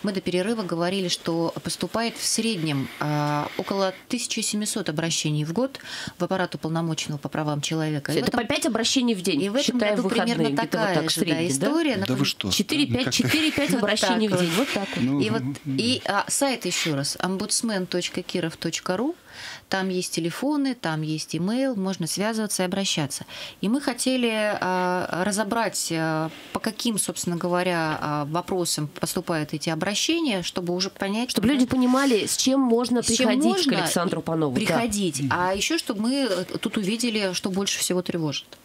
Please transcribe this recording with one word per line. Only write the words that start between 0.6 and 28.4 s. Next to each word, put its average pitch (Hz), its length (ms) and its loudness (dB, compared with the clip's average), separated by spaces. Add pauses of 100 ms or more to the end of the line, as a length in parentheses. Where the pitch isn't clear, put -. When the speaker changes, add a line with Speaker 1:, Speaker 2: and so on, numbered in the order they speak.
Speaker 1:
говорили, 175 440 0
что 165 460 -2 (100)
поступает 214 540 -4
в - 80 -6
среднем, 160 600 0 (120)
а, 147 580 0
около 190 360 0 (140)
тысячи 233 340 -4
семисот 208 480 -2
обращений 151 560 0
в 160 80 -6
год 254 260 -2 (400)
в 175 40 0
аппарат 180 320 -2
уполномоченного 160 640 -2
по 143 100 -6
правам 151 320 -2
человека. 156 500 -2
И 156 60 2
Speaker 2:
Это 247 80 0
Speaker 1:
в - 40 2
этом, 247 120 0
Speaker 2:
по 226 60 -2
пять 311 180 0
обращений 233 500 2
в 180 60 -6
день, 170 220 2
Speaker 1:
и 196 60 0
в 208 60 -2
этом 285 80 2 (160)
Speaker 2:
считая 208 160 4
Speaker 1:
году 240 80 0
Speaker 2:
выходные, 190 320 2
Speaker 1:
примерно 147 200 2
Speaker 2:
где-то 143 60 2
вот - 100 -2
Speaker 1:
такая 202 240 2
Speaker 2:
так 160 140 2
в - 40 2
Speaker 1:
же, - 80 0
да, 208 40 2
Speaker 2:
среднем, 160 340 0
да? 175 80 2
Speaker 1:
история. 302 300 2
Speaker 3:
Да 190 40 0 (120)
Speaker 1:
Напом- 127 40 0
Speaker 3:
вы 139 80 2
что? - 260 -2
Speaker 2:
Четыре-пять, 185 480 2
Speaker 3:
Никак. - 140 0
Speaker 2:
четыре-пять 285 560 2
Speaker 1:
<laughs> - 40 4
Вот 220 100 2
Speaker 2:
обращений 214 440 2
в 196 40 2
Speaker 1:
так 185 100 2
Speaker 2:
день. 175 80 2
Speaker 1:
вот. 165 80 2
Speaker 2:
Вот 269 160 0
так 196 220 -4
вот. 143 100 0
Speaker 3:
Ну, 139 160 2
Speaker 1:
И 110 80 2
вот, 143 120 0
Speaker 3:
м. 135 160 -4 (200)
Speaker 1:
и, 233 280 0
а, 202 220 0
сайт 269 380 0
ещё 170 300 0
раз, 139 240 -2
омбудсмен 190 680 -2
точка 180 340 -2
киров 165 360 -4
точка - 400 -4
ру. 294 180 -2 (540)
Там 190 200 0
есть 180 240 -2
телефоны, 269 640 0
там 160 280 -2
есть 156 320 -4
имейл, 233 400 0
можно 190 320 -2
связываться 208 560 -2
и - 20 2
обращаться. 185 600 -2 (360)
И - 80 0
мы 277 120 2
хотели, 247 500 0
а, 185 960 0
разобрать, 208 680 0
а, 160 380 0 (240)
по - 60 0
каким, 220 380 -2
собственно 175 380 -2
говоря, 175 680 0
а, 147 240 0
вопросам 165 600 -2